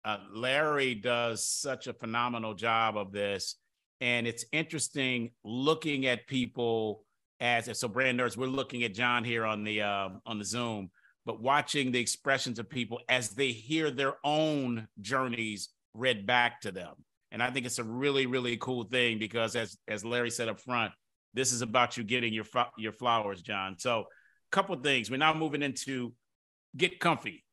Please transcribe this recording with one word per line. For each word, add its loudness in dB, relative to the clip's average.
uh, -2
Larry 2
does 0
such -4
a -8
phenomenal -2
job 2
of -4
this. -2
And 2
it's -4
interesting -2
looking 0
at 0
people 0
as, 0
so -2
brand 2
nerds, 0
we're -2
looking -2
at -2
John 2
here 0
on 0
the, -2
uh, 0
on -4
the -6
Zoom, -4
but -6
watching 2
the 2
expressions 0
of -8
people -6
as 2
they 0
hear -2
their 0
own 0
journeys -2
read 2
back 4
to -4
them. -10
And -2
I 2
think -4
it's -4
a -4
really, 0
really 0
cool -4
thing 2
because -2
as, -4
as -6
Larry 0
said -2
up -6
front, 0
this 2
is -2
about 4
you -4
getting 0
your -4
fo-, 0
your -6
flowers, 0
John. -6
So 0
a -14
couple 2
of -6
things. 2
We're 0
now 6
moving 0
into -4
get 0
comfy. 0